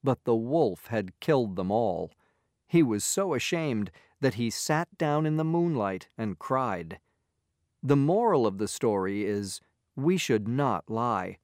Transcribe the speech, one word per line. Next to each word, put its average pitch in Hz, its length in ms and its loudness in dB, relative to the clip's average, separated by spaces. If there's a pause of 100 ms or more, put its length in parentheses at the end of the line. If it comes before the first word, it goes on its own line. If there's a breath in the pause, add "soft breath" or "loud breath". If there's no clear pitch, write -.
but 131 220 0
the 120 100 2
wolf 117 540 0
had 104 320 -4
killed 123 340 2
them 92 160 -2
all. 98 400 0 (560)
He 170 160 4
was 107 220 0
so 190 300 -2
ashamed 127 580 -2 (280 soft breath)
that 131 140 2
he 113 160 -2
sat - 480 -2
down 151 260 2
in 156 120 0
the 160 80 0
moonlight 156 640 0 (100)
and 104 220 -6
cried. 101 580 -4 (840)
The 135 100 4
moral 156 540 4
of 98 100 -4
the 104 80 0
story 101 580 0
is, 101 360 -4 (340)
we 160 220 0
should 110 320 0
not 120 420 -2
lie. 110 540 -4